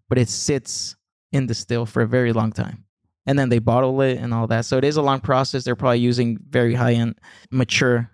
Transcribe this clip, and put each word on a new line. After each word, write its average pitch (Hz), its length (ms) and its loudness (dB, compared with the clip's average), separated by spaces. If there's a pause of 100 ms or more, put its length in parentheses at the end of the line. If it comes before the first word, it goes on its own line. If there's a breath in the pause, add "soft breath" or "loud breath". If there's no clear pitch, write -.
but 127 80 2
it 123 100 2
sits - 680 -6 (360)
in 135 160 0
the 117 60 -2
still 117 320 -4
for 120 160 -2
a 110 60 2
very 120 260 2
long 110 180 0
time. - 340 -8 (400)
And 139 120 2
then 135 120 2
they 117 100 2
bottle 131 420 2
it 127 160 0
and 120 160 -4
all 113 140 -2
that. 117 180 0
So 131 120 0
it 131 60 0
is 151 120 2
a 151 60 0
long 139 180 0
process. 131 460 -2
They're 123 100 -2
probably 123 240 2
using 120 400 0 (100)
very 120 240 2
high-end, 117 460 0 (320 loud breath)
mature 123 640 0